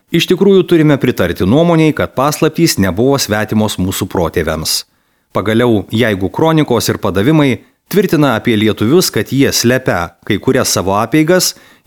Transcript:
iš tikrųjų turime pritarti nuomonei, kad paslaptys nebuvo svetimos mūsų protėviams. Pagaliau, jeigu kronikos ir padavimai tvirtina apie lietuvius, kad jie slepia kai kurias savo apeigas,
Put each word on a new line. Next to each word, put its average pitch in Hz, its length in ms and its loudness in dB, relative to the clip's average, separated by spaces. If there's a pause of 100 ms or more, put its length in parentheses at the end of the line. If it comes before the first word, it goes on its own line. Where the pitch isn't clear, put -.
(120)
iš 170 160 0
tikrųjų 190 400 4
turime 151 320 4
pritarti 95 480 -2
nuomonei, 160 480 2
kad 90 200 -4
paslaptys 156 600 0
nebuvo 104 380 0
svetimos 107 640 -2
mūsų 95 320 -4
protėviams. 80 720 -4 (520)
Pagaliau, 110 560 0
jeigu 107 400 -2
kronikos 151 600 0
ir 101 80 -6
padavimai 117 640 0 (240)
tvirtina 151 480 0
apie 110 220 0
lietuvius, 107 540 0
kad 107 200 -4
jie 127 200 2
slepia 120 720 -2
kai 104 140 -2
kurias 127 340 0
savo 95 240 -2
apeigas, 156 560 0 (340)